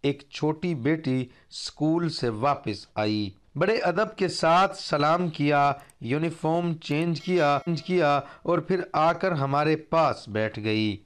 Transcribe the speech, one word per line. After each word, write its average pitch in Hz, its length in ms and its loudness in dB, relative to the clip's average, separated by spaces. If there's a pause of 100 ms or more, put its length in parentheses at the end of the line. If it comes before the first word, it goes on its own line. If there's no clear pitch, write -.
एक 143 280 -2
छोटी 156 460 -2
बेटी 131 520 -2 (220)
स्कूल 160 600 -2
से 127 180 -2 (100)
वापस 131 480 -2 (100)
आई। 107 360 0 (240)
बड़े 190 240 2
अदब 175 380 0
के 180 100 0
साथ 185 480 2
सलाम 160 540 0
किया, 143 500 2 (220)
यूनिफॉर्म 160 720 -2
चेंज 160 440 -2
किया, 156 380 2
चेंज 160 240 -2
किया 156 360 2 (280)
और 170 220 0
फिर 180 280 -2
आकर 170 400 2
हमारे 147 400 2 (160)
पास 151 380 2
बैठ 107 300 -2
गई। 110 340 0 (120)